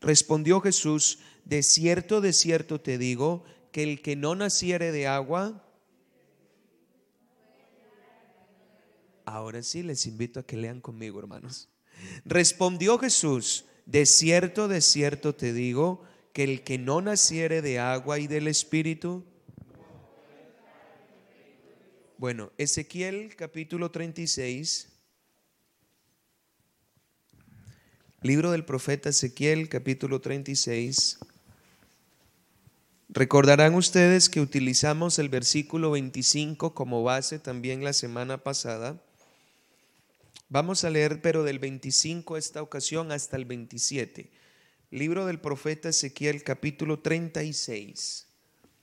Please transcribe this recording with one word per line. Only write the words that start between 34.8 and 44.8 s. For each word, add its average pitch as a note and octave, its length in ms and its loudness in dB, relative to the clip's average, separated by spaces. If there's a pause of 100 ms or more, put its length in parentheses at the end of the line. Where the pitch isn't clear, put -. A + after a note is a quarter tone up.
el D3 100 0
versículo D3 640 0
veinticinco D3 800 -2
como A#2+ 280 -2
base C3 360 -2
también B2+ 440 -8
la C#3+ 100 -2
semana B2+ 460 -4
pasada. C3 640 -6 (1500)
Vamos D#3+ 340 0
a E3+ 40 0
leer, D3+ 320 2
pero D#3+ 240 2
del C#3 140 -4
veinticinco D#3 800 -4
esta D3+ 240 -10
ocasión D#3 500 -6
hasta C#3 240 -6
el C3 80 -6
veintisiete. A#2+ 840 -6 (600)